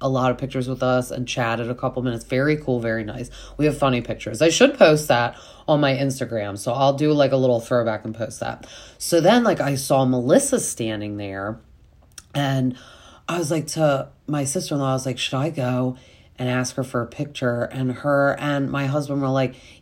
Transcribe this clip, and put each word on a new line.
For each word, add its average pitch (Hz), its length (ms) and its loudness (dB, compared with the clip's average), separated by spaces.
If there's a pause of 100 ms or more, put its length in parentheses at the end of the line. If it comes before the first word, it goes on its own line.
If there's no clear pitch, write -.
a 139 60 -2
lot 127 220 2
of 120 60 -2
pictures 131 320 -6
with 127 140 -6
us 127 280 0
and 123 160 -6
chatted 117 440 -2
a 123 40 -6
couple 123 280 -4
minutes. 117 220 -4
Very 139 320 0
cool, 135 220 -2
very 113 260 -2
nice. 123 260 -10 (260)
We 147 80 0
have 147 140 2
funny 127 240 2
pictures. 110 400 -6
I 165 80 6
should 262 260 4
post 156 320 6
that 120 280 2 (300)
on 151 140 4
my 139 140 2
Instagram. 117 640 -4
So 120 140 -4
I'll 139 200 4
do, 151 200 2
like, 143 200 4
a 135 40 4
little 127 240 4
throwback 117 440 -2
and 110 100 -8
post - 260 -8
that. - 260 -8 (320)
So - 220 2
then, 226 240 6
like, 180 160 2
I 139 160 -2
saw 135 280 2
Melissa 131 560 2
standing 107 560 -6
there. 101 440 -8 (760)
And 131 420 -2 (500)
I 170 120 -4
was 160 120 -2
like 156 180 -2
to 143 400 0 (180)
my 147 180 -2
sister-in-law, 139 460 -2
I - 20 2
was 131 140 -4
like, 131 100 -2
"Should - 220 -4
I 143 100 -2
go 127 480 -2 (420)
and 131 120 -4
ask 127 260 -4
her 135 80 -2
for 127 160 -4
a 120 60 -4
picture?" 123 560 -4
And 131 280 -4
her 139 480 2
and 143 320 -2
my 139 140 -2
husband 143 380 -2
were 135 80 0
like, 131 240 0 (280)